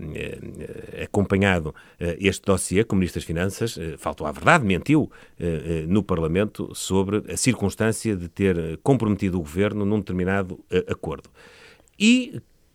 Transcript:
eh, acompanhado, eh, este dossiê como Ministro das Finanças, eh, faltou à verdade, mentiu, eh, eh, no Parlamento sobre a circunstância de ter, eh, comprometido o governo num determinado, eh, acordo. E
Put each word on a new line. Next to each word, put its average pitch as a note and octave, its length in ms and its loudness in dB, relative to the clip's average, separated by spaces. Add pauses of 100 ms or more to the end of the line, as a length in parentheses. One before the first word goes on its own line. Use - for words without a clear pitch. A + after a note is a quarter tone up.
(140)
eh, - 920 -12
acompanhado, F#2+ 680 2 (240)
eh, E2+ 220 -4
este F#2 260 0
dossiê F#2+ 380 2
como G#2 160 0
Ministro F2 220 -2
das - 40 -12
Finanças, F2+ 520 -4
eh, D#2+ 200 -8
faltou D#2 300 -6
à D2 60 -4
verdade, A#2+ 320 4
mentiu, G2+ 440 2 (300)
eh, E2+ 60 -4
eh, D#2+ 420 -2
no G2 160 4
Parlamento F#2 720 -2
sobre G2 560 0
a - 60 -6
circunstância G#2+ 800 0
de F2 100 -8
ter, F#2+ 300 0
eh, E2 260 -4
comprometido G#2 540 2
o F2 40 0
governo G2+ 440 -2
num G#2+ 140 2
determinado, F#2 600 -2 (100)
eh, F2+ 200 2
acordo. D#2+ 400 -8 (680)
E A#3+ 440 4 (340)